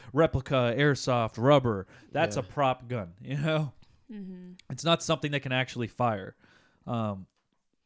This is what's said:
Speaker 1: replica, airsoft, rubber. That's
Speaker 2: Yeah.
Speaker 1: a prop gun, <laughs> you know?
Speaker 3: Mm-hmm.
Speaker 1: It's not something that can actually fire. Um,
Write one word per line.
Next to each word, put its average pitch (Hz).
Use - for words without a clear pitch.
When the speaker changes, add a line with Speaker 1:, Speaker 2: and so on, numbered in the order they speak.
Speaker 1:
replica, 131
airsoft, 127
rubber. 120
That's 156
Speaker 2:
Yeah. 139
Speaker 1:
a -
prop 127
gun, 101
<laughs> -
you 131
know? 156
Speaker 3:
Mm-hmm. 185
Speaker 1:
It's 131
not 170
something 151
that 143
can 131
actually 123
fire. 107
Um, 107